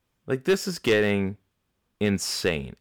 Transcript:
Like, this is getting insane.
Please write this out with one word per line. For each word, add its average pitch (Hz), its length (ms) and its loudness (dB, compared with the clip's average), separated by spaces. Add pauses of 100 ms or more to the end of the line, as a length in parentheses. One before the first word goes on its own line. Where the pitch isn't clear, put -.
(260)
Like, 135 180 -4
this 190 240 0
is 175 120 -6
getting 104 580 2 (600)
insane. 90 800 -2